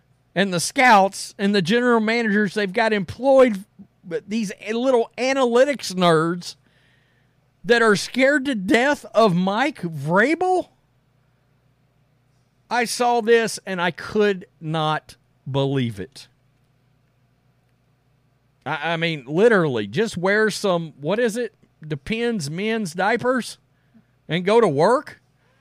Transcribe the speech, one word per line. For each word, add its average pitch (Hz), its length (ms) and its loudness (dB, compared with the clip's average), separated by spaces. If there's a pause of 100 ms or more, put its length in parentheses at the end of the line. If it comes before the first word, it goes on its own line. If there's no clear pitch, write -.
(340)
and 190 180 -2
the 175 60 -2
scouts 208 800 2
and 202 160 0
the 202 80 2
general 233 380 2
managers 214 540 0
they've 202 180 -4
got 226 200 0
employed, 214 680 2 (640)
these 208 240 -4 (220)
little 240 440 0
analytics 254 800 0
nerds 170 640 2 (1080)
that 226 180 4
are 214 140 4
scared 262 480 0
to 277 100 -2
death 220 500 0 (100)
of 208 200 4
Mike 202 460 -2
Vrabel? 220 880 0 (2000)
I 233 140 0
saw 240 360 0
this 226 440 2
and 190 160 -6
I 180 100 0
could 208 560 -2 (140)
not 156 560 -4 (340)
believe 135 500 -2
it. - 280 -16 (2500)
I, 151 260 -6
I 170 40 -4
mean, 160 300 -6
literally, 156 600 2
just 170 300 -4
wear 202 340 0
some, 170 500 -4
what 170 180 -4
is 233 180 -2
it? 240 180 -8 (320)
Depends 208 640 -4
men's 202 440 -6
diapers 233 640 -2 (720)
and 175 160 -4
go 214 160 4
to 214 80 4
work? 180 520 0 (400)